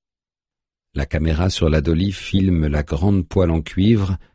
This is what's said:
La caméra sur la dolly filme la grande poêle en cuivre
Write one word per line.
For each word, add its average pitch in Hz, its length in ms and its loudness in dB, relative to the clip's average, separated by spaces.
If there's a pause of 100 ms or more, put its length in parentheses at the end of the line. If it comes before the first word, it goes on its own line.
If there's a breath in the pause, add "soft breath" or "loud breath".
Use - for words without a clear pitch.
(960)
La 69 120 -4
caméra 80 440 0
sur 80 200 0
la 78 100 2
dolly 85 320 0
filme 92 540 0
la 73 160 -2
grande 90 440 0
poêle 90 240 0
en 82 120 0
cuivre 95 560 0 (160 soft breath)